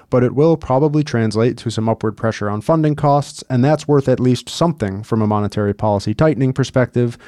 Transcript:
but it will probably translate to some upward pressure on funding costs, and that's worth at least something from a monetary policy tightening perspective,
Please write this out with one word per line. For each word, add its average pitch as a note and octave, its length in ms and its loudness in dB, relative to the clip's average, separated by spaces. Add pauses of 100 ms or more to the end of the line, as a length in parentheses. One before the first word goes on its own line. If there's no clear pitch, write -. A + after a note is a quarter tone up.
but B2+ 140 2
it B2 100 0
will D#3 240 2
probably D3 460 0
translate A2+ 540 0
to - 120 -6
some A2 180 -4
upward A2 300 -2
pressure G#2 320 -4
on G#2 120 -4
funding D#3 340 0
costs, C#3+ 520 0
and B2+ 160 2
that's D3 240 0
worth D3 200 2
at B2+ 120 2
least B2 300 0
something G#2+ 540 -2
from A2 180 -2
a G#2 60 2
monetary G#2 480 0
policy G#2+ 400 -2
tightening C3+ 360 2
perspective, B2 640 0 (120)